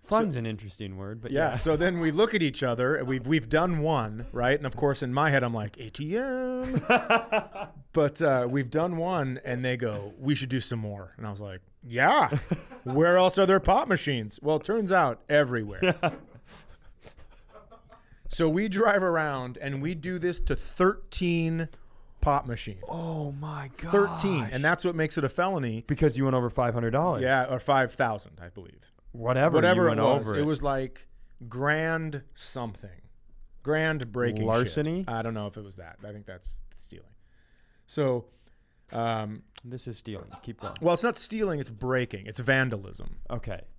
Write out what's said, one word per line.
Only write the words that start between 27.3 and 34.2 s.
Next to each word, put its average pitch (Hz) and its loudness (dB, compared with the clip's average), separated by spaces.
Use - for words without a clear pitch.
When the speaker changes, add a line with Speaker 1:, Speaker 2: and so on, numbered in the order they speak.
Speaker 2:
or 127 -2
five 131 2
thousand, 107 -4
I 87 -14
believe. - -20
Speaker 1:
Whatever, 127 2
Speaker 2:
Whatever 170 6
Speaker 1:
you 170 6
Speaker 2:
it - 8
Speaker 1:
went 110 2
Speaker 2:
was. - -6
Speaker 1:
over 107 0
Speaker 2:
It - 2
Speaker 1:
it. - 2
Speaker 2:
was, 151 0
like, 135 -4
grand 151 -2
something. 110 -10
Grand 156 0
breaking 120 0